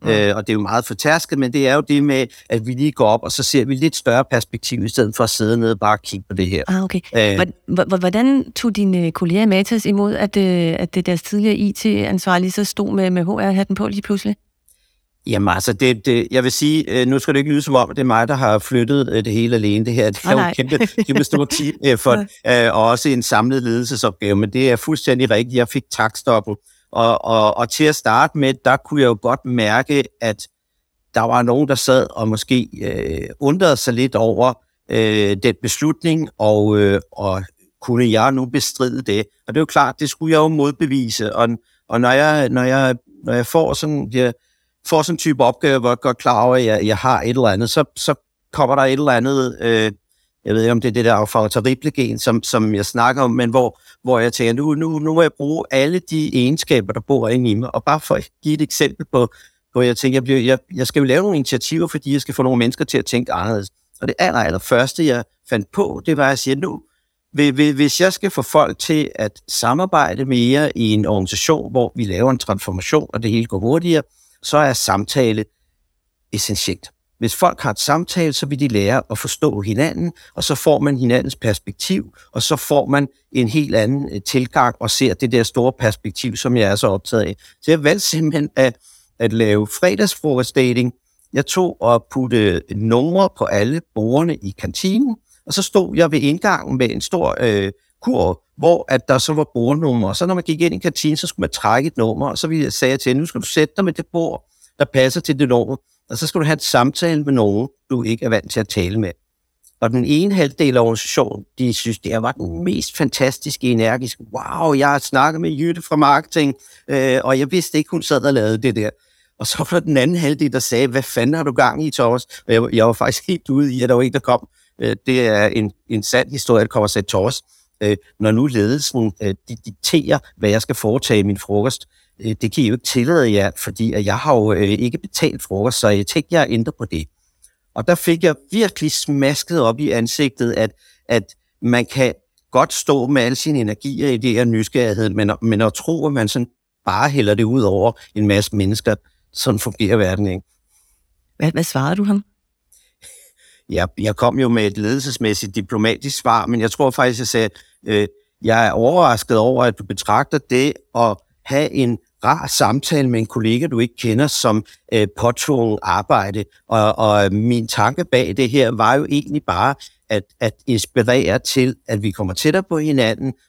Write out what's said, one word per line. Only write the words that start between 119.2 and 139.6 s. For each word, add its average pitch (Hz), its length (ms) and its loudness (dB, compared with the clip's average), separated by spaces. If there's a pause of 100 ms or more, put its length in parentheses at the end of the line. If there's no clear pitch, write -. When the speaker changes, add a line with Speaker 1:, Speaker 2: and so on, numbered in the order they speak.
Speaker 2:
Og - 80 -8
så - 120 -4
var 156 120 -4
der 175 100 2
den 156 160 0
anden 143 200 2
halvdel, 147 360 0
der 127 60 -2
sagde, 123 280 0
"Hvad 127 160 -2
fanden 127 320 -2
har 160 80 -2
du 143 100 -2
gang 127 320 2
i, 151 60 -4
Thomas?" 120 360 0 (200)
Og 123 60 -2
jeg, 113 100 4 (100)
jeg 110 140 4
var 117 60 4
faktisk - 340 -4
helt 180 220 -4
ude 139 260 2
i, 127 80 -4
at 123 60 2
der 127 60 4
var 120 80 4
en, 127 100 -2
der 139 60 -2
kom. - 300 -2 (320)
Øh, 113 160 -2 (100)
det 127 200 2
er 107 200 4
en, 104 260 -2 (160)
en 110 140 -2
sand 127 280 0
historie, 127 300 0
der 113 80 2
kommer 107 160 0
og 104 60 0
sagde, 101 180 -2
"Thomas, 104 340 0 (380)
øh, 104 160 0 (240)
når 107 100 0
nu 117 160 2
ledelsen, 120 640 0 (100)
øh, 98 120 -2 (140)
de 117 80 -14 (100)
dikterer, - 520 0 (180)
hvad 107 140 0
jeg 110 120 2
skal - 120 -6
foretage 113 460 0
i - 20 4
min 98 160 -2
frokost, 104 480 -4 (340)
øh, 110 200 -6
det 107 140 -4
kan 151 100 2
I 110 40 2
jo 107 60 2
ikke 117 100 -4
tillade 127 480 2
jer, 101 240 2
fordi - 360 -4
at 104 120 -2
jeg 98 140 0
har 151 160 2
jo, 107 180 4
øh, 104 100 2
ikke 113 360 0
betalt - 440 -4
frokost, 104 360 -2
så 117 100 2
jeg 101 180 2
tænkte - 280 -2
jer 160 80 4
at - 80 -2
ændre 113 280 -2
på 120 60 -8
det." 82 200 -6 (680)
Og 113 140 -6
der 175 60 4
fik 170 300 0
jeg 160 100 4 (180)
virkelig 185 400 0
smasket 143 680 -2